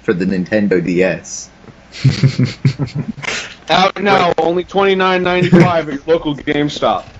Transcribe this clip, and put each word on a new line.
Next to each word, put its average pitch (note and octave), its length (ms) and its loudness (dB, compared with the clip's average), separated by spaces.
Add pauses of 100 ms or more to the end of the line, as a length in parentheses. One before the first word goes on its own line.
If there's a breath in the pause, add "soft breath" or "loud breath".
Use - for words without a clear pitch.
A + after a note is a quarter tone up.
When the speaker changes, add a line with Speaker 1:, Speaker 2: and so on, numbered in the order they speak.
Speaker 1:
for A2+ 100 0
the F#2 120 0
Nintendo F#2+ 600 0
D F2+ 200 2
S. - 440 -6 (420)
Speaker 2:
<laughs> - 1800 -4
Speaker 3:
Out F#3 320 2
now, F#3+ 360 2
only E3+ 260 0
twenty-nine F#3+ 580 2
ninety-five F3 680 2
at C#3+ 60 -6
your C#3 120 -8
local D#3+ 280 0
GameStop. D3 720 -2 (160)